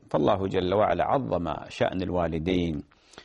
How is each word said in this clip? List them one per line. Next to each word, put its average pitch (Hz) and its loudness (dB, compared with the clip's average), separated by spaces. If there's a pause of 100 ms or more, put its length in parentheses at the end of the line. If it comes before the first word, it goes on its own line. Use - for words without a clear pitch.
فالله 110 2
جل 92 0
وعلا 90 2
عظم 98 0 (160)
شأن - -2
الوالدين، 85 0 (420)